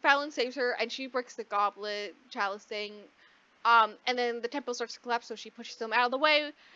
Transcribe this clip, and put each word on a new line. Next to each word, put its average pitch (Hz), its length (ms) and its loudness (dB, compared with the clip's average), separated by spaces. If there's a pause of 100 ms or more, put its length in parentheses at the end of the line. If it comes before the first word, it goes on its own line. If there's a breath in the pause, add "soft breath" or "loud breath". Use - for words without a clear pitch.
Fallon 285 280 4
saves 247 240 -2
her, 247 180 0
and 226 200 -2
she 269 140 -8
breaks 247 280 -4
the 220 100 -10
goblet 202 720 -4 (160)
chalice 208 340 -4
thing, 208 280 -8 (720 soft breath)
um, 226 300 6 (120)
and 247 100 2
then 240 240 0
the 233 80 -4
temple 262 260 -6
starts 233 200 -8
to - 60 -18
collapse, 240 260 -4
so 226 80 -10
she 214 160 -14
pushes - 260 -16
them 226 160 -6
out 247 120 4
of 247 80 2
the 269 60 -2
way. 302 340 4 (240 soft breath)